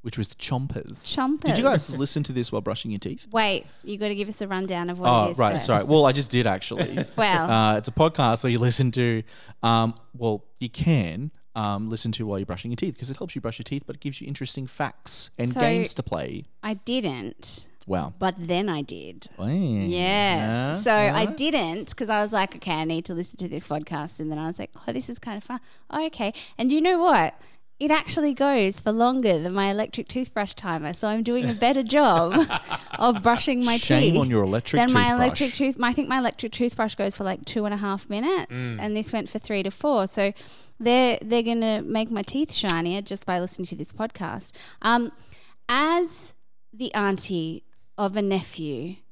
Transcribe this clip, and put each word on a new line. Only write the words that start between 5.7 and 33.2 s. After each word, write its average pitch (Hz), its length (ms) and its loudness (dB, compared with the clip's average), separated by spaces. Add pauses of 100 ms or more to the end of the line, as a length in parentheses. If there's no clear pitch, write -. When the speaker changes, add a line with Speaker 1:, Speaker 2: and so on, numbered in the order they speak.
Speaker 1:
Well, 147 220 6
I 127 60 8
just 135 200 -2
did, 123 160 2
actually. 98 500 -2 (120)
Speaker 2:
<laughs> - 80 -12
Wow. 165 560 4
Speaker 1:
Uh, 110 40 2
it's 107 100 -4
a - 60 -6
podcast 156 500 2
where 127 80 2
you 117 80 2
listen 123 320 2
to, 117 320 0 (400)
um, 113 320 4 (180)
well, 113 300 -2 (160)
you 123 100 -6
can, 127 640 0 (240)
um, 107 340 -2
listen 113 240 -4
to 113 120 -6
while 101 120 -4
you're 98 80 -4
brushing 92 260 -8
your 117 40 -4
teeth 185 220 -4
'cause 127 120 -10
it 135 80 -10
helps - 180 -10
you 131 60 -6
brush 113 180 -6
your 117 40 -10
teeth, 139 240 -8
but - 80 -10
it - 60 -20
gives 139 180 -8
you - 80 -12
interesting 135 400 -8
facts - 680 -6
and 120 120 -2
Speaker 2:
So 254 120 -2
Speaker 1:
games 175 320 2
to - 100 -6
play. 139 420 -6 (160)
Speaker 2:
I 214 140 -6
didn't. 185 880 -6 (220)
Speaker 1:
Wow. - 320 -2
Speaker 2:
But 185 180 0
then 175 300 -2
I 160 140 -2
did. 85 460 -12 (100)
Speaker 1:
Wow. 95 100 -4
Speaker 2:
Yes. 143 420 0
Speaker 1:
Yeah. 175 920 0
Speaker 2:
So 220 120 2
I 208 300 4
Speaker 1:
Yeah. 214 80 0
Speaker 2:
didn't 220 640 -2
'cause 220 140 -6
I 214 120 2
was 214 120 -2
like, 196 240 0
"Okay, 185 160 -6
I 156 100 -2
need 160 220 -2
to 190 80 -8
listen 175 240 -8
to 180 100 -6
this 151 220 -8
podcast." 151 500 -6
And 156 120 -6
then 151 80 -4
I 160 80 -4
was 170 120 -8
like, - 120 -8 (160)
"Oh, 233 40 -6
this 254 180 -6
is 240 100 -10
kind 233 180 -10
of 214 80 -12
fun. 247 140 -8 (300)
Oh, 311 180 -2
okay." 226 260 -4 (240)
And 254 160 2
you 311 80 4
know 349 180 4
what? 277 360 4 (440)
It 294 120 0
actually 302 420 2
goes 247 460 2
for 214 140 0
longer 233 440 4
than 175 160 -2
my 196 160 2
electric 214 380 -2
toothbrush 233 480 -4
timer. 165 380 -4
So 214 160 -4
I'm 220 140 0
doing 240 260 0
a 233 40 0
better 247 300 4
job 214 500 6
Speaker 1:
<laughs> - 680 0
Speaker 2:
of 226 220 4